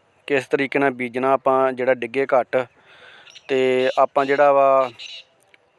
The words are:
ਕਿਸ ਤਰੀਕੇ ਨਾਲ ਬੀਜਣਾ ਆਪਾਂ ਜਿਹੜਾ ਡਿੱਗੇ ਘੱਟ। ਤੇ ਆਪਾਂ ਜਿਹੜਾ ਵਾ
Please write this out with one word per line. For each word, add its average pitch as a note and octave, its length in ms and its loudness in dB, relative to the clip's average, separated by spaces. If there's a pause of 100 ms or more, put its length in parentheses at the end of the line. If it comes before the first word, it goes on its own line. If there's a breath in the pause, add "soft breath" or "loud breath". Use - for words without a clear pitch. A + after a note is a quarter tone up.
(260)
ਕਿਸ C#3 200 -2
ਤਰੀਕੇ C#3+ 320 -2
ਨਾਲ C#3 120 0
ਬੀਜਣਾ B2+ 420 -4
ਆਪਾਂ C3 400 0
ਜਿਹੜਾ B2+ 220 0
ਡਿੱਗੇ B2 320 -6
ਘੱਟ। B2+ 400 -2 (800 loud breath)
ਤੇ C3 500 0
ਆਪਾਂ C#3 260 0
ਜਿਹੜਾ C#3+ 280 2
ਵਾ C3+ 380 2 (880)